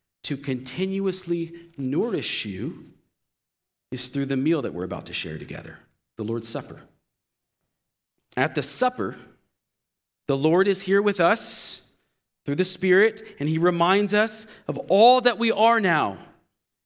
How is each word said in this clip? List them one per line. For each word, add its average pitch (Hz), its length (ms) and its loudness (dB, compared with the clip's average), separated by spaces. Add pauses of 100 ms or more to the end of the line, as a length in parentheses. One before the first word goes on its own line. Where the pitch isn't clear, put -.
(220)
to 143 140 -4
continuously 170 1160 -4 (240)
nourish 147 680 -2
you 107 420 -8 (1040)
is - 180 -8
through 139 180 -2
the 135 100 -2
meal 147 260 2
that 92 120 -6
we're 87 100 -4
about 90 220 -8
to 85 60 -12
share 80 260 -8
together, - 420 -12 (360)
the 110 60 -8
Lord's 113 260 -4
Supper. - 340 -10 (1500)
At 143 180 0
the 147 80 0
supper, 123 540 -2 (1080)
the 139 100 0
Lord 160 320 4
is 190 140 0
here 196 180 4
with 202 200 0
us - 600 0 (600)
through 143 120 -2
the 175 100 0
Spirit, 190 600 2 (140)
and 147 80 0
he 160 100 0
reminds 180 540 2
us 220 340 -2 (220)
of 147 80 -4 (120)
all 240 340 8
that 214 160 2
we 226 120 2
are 226 300 4
now 147 380 2 (680)